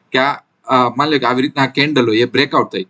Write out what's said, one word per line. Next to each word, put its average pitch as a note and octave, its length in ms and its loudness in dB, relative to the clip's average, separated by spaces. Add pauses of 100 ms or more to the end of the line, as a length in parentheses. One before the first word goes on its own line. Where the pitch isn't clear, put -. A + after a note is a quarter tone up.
(120)
કે C3 60 0
આ, C#3 140 0 (360)
આ, B2+ 280 2
માની D3 140 0
લો D3 80 2
કે A#2+ 80 -2
આવી B2+ 160 0
રીતના C#3+ 200 -2
આ C3+ 40 0
કેન્ડલ C#3 420 0
હોય, G#2+ 100 0
એ A#2+ 60 4
બ્રેકઆઉટ C3+ 480 -2
થઈ, G2 180 -6